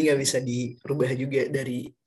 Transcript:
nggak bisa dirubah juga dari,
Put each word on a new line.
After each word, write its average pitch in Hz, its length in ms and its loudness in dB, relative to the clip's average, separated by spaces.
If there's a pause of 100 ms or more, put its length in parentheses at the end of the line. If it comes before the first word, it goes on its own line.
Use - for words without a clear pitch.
nggak 143 160 6
bisa 135 160 0
dirubah 123 800 -2
juga 135 320 0
dari, 127 400 -4 (180)